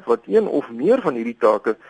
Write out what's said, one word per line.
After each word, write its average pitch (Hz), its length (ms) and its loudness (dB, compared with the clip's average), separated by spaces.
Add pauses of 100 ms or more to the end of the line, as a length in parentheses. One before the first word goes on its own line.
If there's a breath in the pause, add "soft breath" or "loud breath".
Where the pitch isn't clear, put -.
wat - 200 0
een 208 220 2
of 143 220 -4
meer 170 320 0
van 165 120 -2
hierdie 117 260 -6
take 110 380 2 (120 loud breath)